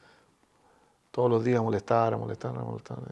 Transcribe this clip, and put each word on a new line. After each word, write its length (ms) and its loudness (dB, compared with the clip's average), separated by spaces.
todos 180 2
los 140 4
días 160 4
a 20 0
molestar, 540 2
a 20 -4
molestar, 380 -8
a 80 -8
molestar, 340 -10